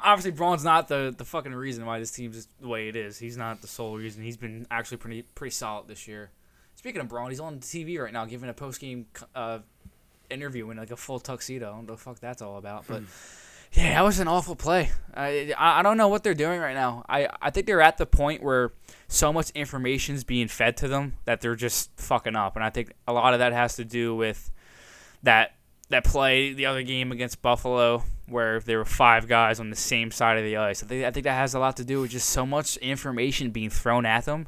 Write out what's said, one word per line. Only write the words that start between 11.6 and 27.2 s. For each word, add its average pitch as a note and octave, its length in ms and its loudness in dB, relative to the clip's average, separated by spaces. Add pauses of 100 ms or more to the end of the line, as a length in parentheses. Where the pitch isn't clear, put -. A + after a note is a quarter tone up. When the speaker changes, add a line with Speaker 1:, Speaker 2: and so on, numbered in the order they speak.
Speaker 1:
I G#2 40 -12
don't A2+ 120 -14
know A2+ 80 -14
what A2 40 -16
the - 60 -20
fuck B2 160 -18
that's B2 220 -12
all G2+ 160 -12
about, G2+ 280 -12
but - 140 -10
Speaker 2:
Hmm. G#2+ 40 -14 (680)
Speaker 1:
yeah, E3 220 6
that E3 100 6
was G3 160 4
an F3 80 0
awful F3 260 0
play. D#3 380 2 (200)
I, C#3+ 460 -2
I, D#3+ 220 6
I - 20 6
don't G#3 140 6
know A3 120 6
what G#3 140 2
they're G3 120 2
doing E3 260 0
right C#3 140 -2
now. B2 340 -2
I, C#3+ 200 2 (140)
I C#3+ 80 0
think G3 160 0
they're G3 160 4
at D#3+ 160 8
the E3 80 0
point D3 380 4
where B2+ 280 2 (360)
so D3+ 240 4
much D#3+ 240 0
information's C3+ 680 -2
being A#2+ 240 0
fed A#2 300 2
to D3 120 -2
them C#3 260 -2 (100)
that A#2 160 0
they're A#2 160 -2
just A#2 400 -2
fucking A2+ 400 -2
up. G2 180 0
And A2 100 -2
I A2 60 0
think A#2+ 220 -6 (160)
a A#2+ 40 -2
lot A#2+ 200 6
of B2 80 4
that B2 120 4
has A#2+ 240 2
to A#2 80 -8
do A#2 300 -2
with A2 380 -2 (720)
that, A2+ 320 6 (320)
that - 160 2
play C3+ 480 4
the C3+ 140 -2
other C3 180 0
game B2+ 260 -4
against B2 320 -6